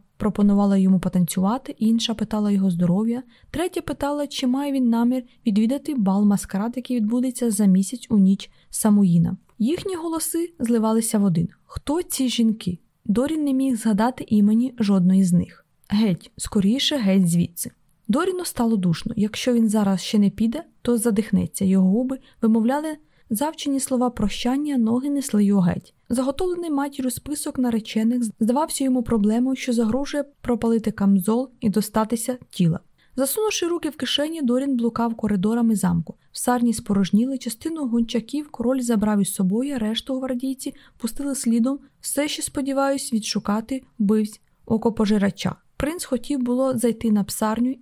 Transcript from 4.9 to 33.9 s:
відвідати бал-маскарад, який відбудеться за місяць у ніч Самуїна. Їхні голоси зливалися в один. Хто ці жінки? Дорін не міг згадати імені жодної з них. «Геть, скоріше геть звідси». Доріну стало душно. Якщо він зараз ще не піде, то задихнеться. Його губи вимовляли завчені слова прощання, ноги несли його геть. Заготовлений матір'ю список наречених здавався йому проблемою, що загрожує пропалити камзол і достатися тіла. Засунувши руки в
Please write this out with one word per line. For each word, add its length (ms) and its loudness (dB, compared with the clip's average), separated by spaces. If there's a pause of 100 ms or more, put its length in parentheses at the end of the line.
відвідати 500 0
бал-маскарад, 800 0
який 220 -4
відбудеться 540 -2
за 140 2
місяць 440 2
у 80 2
ніч 320 4 (200)
Самуїна. 680 2 (220)
Їхні 360 -2
голоси 640 -4
зливалися 600 0
в 40 2
один. 260 2 (160)
Хто 360 -4
ці 280 -2
жінки? 500 -2 (260)
Дорін 380 0
не 100 0
міг 220 0
згадати 520 0
імені 520 2
жодної 440 4
з 100 2
них. 320 0 (240)
«Геть, 480 0
скоріше 600 0
геть 320 4
звідси». 420 -2 (360)
Доріну 380 0
стало 320 0
душно. 380 0
Якщо 380 -2
він 160 4
зараз 320 2
ще 180 0
не 100 6
піде, 340 -2 (180)
то 160 0
задихнеться. 680 0
Його 240 4
губи 300 0 (220)
вимовляли 560 0 (320)
завчені 500 -2
слова 300 0
прощання, 680 -2
ноги 320 0
несли 360 0
його 160 4
геть. 320 -2 (160)
Заготовлений 600 -2
матір'ю 420 -2
список 480 -8
наречених 640 0 (160)
здавався 440 0
йому 200 0
проблемою, 520 2
що 180 -2
загрожує 520 -2 (160)
пропалити 500 0
камзол 580 2 (100)
і 100 0
достатися 680 -2 (120)
тіла. 300 0 (360)
Засунувши 520 -2
руки 220 -2
в 60 -12